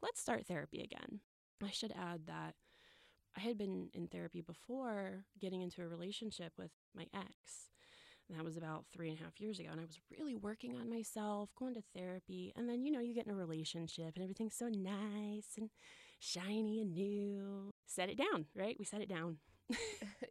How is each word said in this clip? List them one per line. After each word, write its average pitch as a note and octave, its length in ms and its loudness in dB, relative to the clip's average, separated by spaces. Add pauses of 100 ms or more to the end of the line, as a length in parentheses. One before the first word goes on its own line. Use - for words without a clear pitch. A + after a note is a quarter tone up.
let's - 180 2
start - 260 4
therapy D3+ 360 0
again. - 380 -4 (440)
I G3+ 60 0
should G#3+ 220 0
add F3 340 -2
that D#3+ 300 -4 (800)
I F#3+ 60 -4
had A3+ 160 4
been F#3 380 2
in F3 140 0
therapy F3 340 -4
before G3 840 -2 (160)
getting F#3 220 2
into F3+ 180 -2
a E3+ 80 -2
relationship F3 680 -4
with F3+ 140 -6 (220)
my E3+ 200 -6
ex. - 560 -8 (580)
And F3 80 -6
that D#3+ 80 -2
was E3 140 -2
about D#3+ 340 -4
three E3 160 -2
and D#3 100 -2
a D#3+ 40 -6
half E3 180 -10
years G#3 200 -2
ago. E3 120 -6
And D#3+ 80 -2
I E3 40 -4
was E3 140 -12 (120)
really D4 240 -2
working A3 420 -2
on A#3 140 -2
myself, G#3 580 2 (100)
going B3+ 160 0
to A3 80 -6 (120)
therapy. F3+ 600 -4
And A#3+ 140 2
then, A#3+ 140 4
you C#4+ 80 4
know, C#4 100 6
you A#3+ 140 2
get A#3 120 4
in G#3 60 0
a G3+ 40 2
relationship E3 800 0
and F3+ 60 -2
everything's G3 340 0
so A#3+ 120 2
nice G#3 880 0
and A3 140 -2 (480)
shiny G#3+ 600 4
and G3+ 120 4
new. G3 760 2 (160)
Set F3+ 220 2
it - 100 0
down, C#4 360 6
right? G3+ 240 2
We G#3 80 -4
set G#3 160 0
it G3+ 80 -2
down. E3 260 2 (340)
<laughs> A#3 60 4 (540)